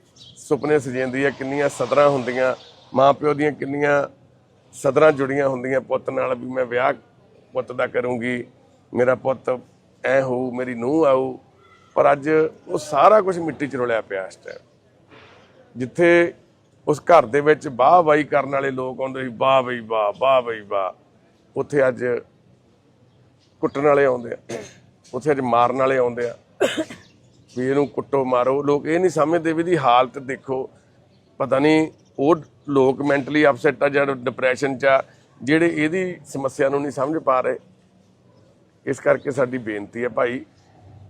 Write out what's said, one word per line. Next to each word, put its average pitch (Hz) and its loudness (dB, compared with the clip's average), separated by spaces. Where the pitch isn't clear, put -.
ਸੁਪਨੇ 147 0
ਸਜਾਉਂਦੀ 131 -4
ਹੈ, 139 2
ਕਿੰਨੀਆਂ 139 -4
ਸਦਰਾਂ 135 2
ਹੁੰਦੀਆਂ, 127 -2
ਮਾਂ 135 6
ਪਿਓ 147 -2
ਦੀਆਂ 147 -2
ਕਿੰਨੀਆਂ 143 -2
ਸਦਰਾਂ 147 4
ਜੁੜੀਆਂ 139 0
ਹੁੰਦੀਆਂ 131 -2
ਪੁੱਤ 127 -4
ਨਾਲ, 131 -4
ਵੀ 123 -10
ਮੈਂ 127 -4
ਵਿਆਹ 123 0
ਪੁੱਤ 127 -6
ਦਾ 127 -2
ਕਰੂੰਗੀ, 123 -4
ਮੇਰਾ 123 2
ਪੁੱਤ 127 -4
ਐ 131 2
ਹੋਊ, 127 -4
ਮੇਰੀ 123 -6
ਨੂੰਹ 143 0
ਆਊ। 131 0
ਪਰ 139 4
ਅੱਜ 143 -2
ਉਹ 156 -2
ਸਾਰਾ 180 4
ਕੁਛ 185 -2
ਮਿੱਟੀ 151 -6
'ਚ 127 -8
ਰੁਲਿਆ 120 -2
ਪਿਆ 95 -8
ਇਸ - -20
ਟਾਈਮ। - -18
ਜਿੱਥੇ 170 2
ਉਸ 151 -2
ਘਰ 160 6
ਦੇ 123 0
ਵਿੱਚ 147 2
ਵਾਹ 143 4
ਵਾਹੀ 151 2
ਕਰਨ 139 -2
ਵਾਲੇ 139 -2
ਲੋਕ 131 -8
ਆਉਂਦੇ 131 -8
ਸੀ, 127 -8
"ਵਾਹ 135 4
ਬਈ 123 -6
ਵਾਹ, 110 -2
ਵਾਹ 131 4
ਬਈ 113 -6
ਵਾਹ," 101 -4
ਉੱਥੇ 135 0
ਅੱਜ 120 -4
ਕੁੱਟਣ 143 -4
ਵਾਲੇ 143 4
ਆਉਂਦੇ 123 -2
ਆ, - -12
ਉੱਥੇ 127 -2
ਅੱਜ 135 -2
ਮਾਰਨ 123 2
ਵਾਲੇ 135 0
ਆਉਂਦੇ 120 -2
ਆ - -14
ਵੀ 127 -6
ਇਹਨੂੰ 139 2
ਕੁੱਟੋ 135 -2
ਮਾਰੋ। 127 2
ਲੋਕ 143 0
ਇਹ 160 0
ਨਹੀਂ 185 2
ਸਮਝਦੇ 160 0
ਵੀ 160 -2
ਇਹਦੀ 170 0
ਹਾਲਤ 127 2
ਦੇਖੋ, 131 -8
ਪਤਾ 135 0
ਨਹੀਂ 156 4
ਉਹ 147 2
ਲੋਕ 135 2
ਮੈਂਟਲੀ 143 2
ਅਪਸੈਟ 139 2
ਆ, 143 2
ਜਿਹੜੇ 139 0
ਡਿਪਰੈਸ਼ਨ 127 -2
'ਚ 139 -2
ਆ, 135 4
ਜਿਹੜੇ 160 2
ਇਹਦੀ 170 -4
ਸਮੱਸਿਆ 135 -2
ਨੂੰ 143 -2
ਨਹੀਂ 143 -6
ਸਮਝ 143 -4
ਪਾ 131 0
ਰਹੇ। 127 -2
ਇਸ 135 -6
ਕਰਕੇ 143 0
ਸਾਡੀ 127 -2
ਬੇਨਤੀ 107 -10
ਹੈ 120 -2
ਭਾਈ, 123 -4